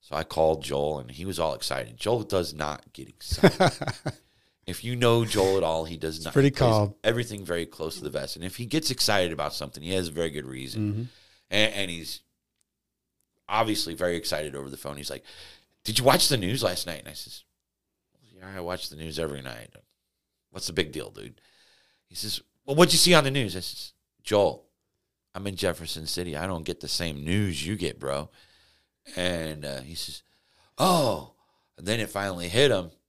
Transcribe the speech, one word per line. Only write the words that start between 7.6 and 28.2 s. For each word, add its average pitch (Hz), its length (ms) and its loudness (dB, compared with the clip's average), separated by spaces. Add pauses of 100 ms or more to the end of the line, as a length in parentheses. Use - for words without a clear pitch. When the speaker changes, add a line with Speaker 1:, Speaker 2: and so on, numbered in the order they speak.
Speaker 1:
close 80 300 -8
to 90 80 -12
the 73 60 -4
vest. 71 260 -6
And 80 80 -10
if 90 140 -8
he 120 60 -6
gets 147 280 -2
excited 95 400 2
about 76 220 -4
something, 71 280 -10
he 82 120 -8
has 92 120 0
a 80 60 -6
very 82 180 -2
good 71 160 -8
reason. 65 460 -6
Speaker 2:
Mm-hmm. 110 100 -4 (480)
Speaker 1:
And, 107 240 2
and 98 160 -4
he's 82 300 -10 (1300)
obviously 107 460 0
very 87 220 -2
excited 76 380 -4
over 69 160 -10
the 69 60 -12
phone. 71 200 -12
He's 71 140 -10
like, 69 140 -12 (580)
"Did 110 160 -2
you 120 60 0
watch 135 240 6
the 143 80 2
news 104 260 0
last 90 240 -2
night?" 80 140 -10
And - 80 -18
I 76 60 -16
says, - 280 -16 (960)
"Yeah, 92 200 -18
I 92 40 -8
watch 90 280 -6
the - 80 -14
news 78 220 -8
every 71 240 -4
night." 57 320 -14 (760)
"What's - 180 -8
the 90 40 -8
big 78 200 0
deal, 62 180 -8
dude?" 50 300 -18 (680)
He - 80 -20
says, 104 260 -6 (240)
"Well, 139 120 0
what'd 175 160 10
you 165 60 4
see 175 160 8
on 151 100 8
the 135 80 2
news?" 110 240 0
I 92 40 -6
says, - 320 -12 (300)
"Joel, 101 420 2 (680)
I'm 98 140 -10
in 95 80 -6
Jefferson 82 500 -4
City. 85 300 -4
I 82 100 -4
don't 87 180 -6
get 85 160 -8
the 76 80 -12
same 73 360 -4
news 85 420 0
you 98 100 -2
get, 87 220 -4
bro." 69 320 -4 (840)